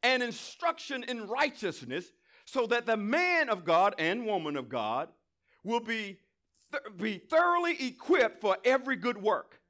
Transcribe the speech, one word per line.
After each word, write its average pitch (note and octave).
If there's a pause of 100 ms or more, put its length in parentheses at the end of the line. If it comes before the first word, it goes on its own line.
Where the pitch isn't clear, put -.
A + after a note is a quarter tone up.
and B3
instruction C4+
in A3+
righteousness, F#3 (320)
so B3
that A#3+
the A3+
man D#4+
of G3
God F3
and F#3
woman E3
of B2+
God A#2+ (540)
will A#3
be G#3+ (540)
th-, A3
be G3
thoroughly F4 (100)
equipped B3
for F#3+
every B3+
good G#3
work. F#3+ (100)